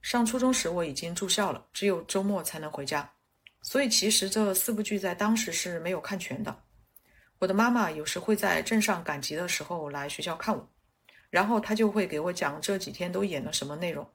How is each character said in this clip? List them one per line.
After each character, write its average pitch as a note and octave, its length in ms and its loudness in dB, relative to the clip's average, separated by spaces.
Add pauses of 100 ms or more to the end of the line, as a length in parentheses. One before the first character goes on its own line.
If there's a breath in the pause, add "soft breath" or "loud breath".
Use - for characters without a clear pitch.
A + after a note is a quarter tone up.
上 A#3+ 240 2
初 A#3+ 140 0
中 B3+ 140 4
时 F3 160 0
我 E3+ 160 0
已 C#3+ 80 -6
经 E3+ 200 -6
住 F#3+ 140 -4
校 F#3+ 240 2
了， - 220 -8
只 - 120 -4
有 F3+ 180 2
周 G3 200 0
末 G3+ 180 0
才 D#3 180 -6
能 D3+ 120 -6
回 C#3+ 140 -8
家， D3 260 -4 (500)
所 C#4 220 0
以 B3 60 2
其 G#3 200 4
实 G3 200 2
这 G3+ 240 2
四 F#3+ 180 2
部 G#3+ 100 0
剧 G#3 160 -2
在 F#3+ 160 -2
当 G#3+ 220 4
时 A3 160 -2
是 E3+ 300 -4
没 E3+ 80 -4
有 F3+ 100 -2
看 G3 180 -6
全 - 240 -6
的。 - 220 -8 (760 soft breath)
我 F#3 80 2
的 F#3 60 2
妈 A3+ 160 6
妈 A3+ 200 4
有 D#3 160 -6
时 - 140 -4
会 G#3+ 160 2
在 F#3 260 2
镇 A3 200 2
上 G3 200 2
赶 D3 200 -4
集 - 120 -6
的 F3 140 -4
时 E3 160 -2
候 D#3+ 260 -6
来 C#3+ 200 -6
学 - 120 -8
校 E3 140 -4
看 G3+ 180 0
我， - 160 -4 (600 soft breath)
然 F#3+ 180 4
后 A3+ 100 4
她 A3 160 0
就 G#3+ 160 4
会 G3+ 160 2
给 D3+ 140 -4
我 F3 140 -2
讲 D#3 260 -2
这 F#3+ 180 0
几 F#3 140 -8
天 F3+ 180 -6
都 F#3+ 140 0
演 E3 180 -2
了 D3+ 120 -6
什 - 120 -2
么 D3 120 -8
内 E3+ 140 -2
容。 D3 240 -6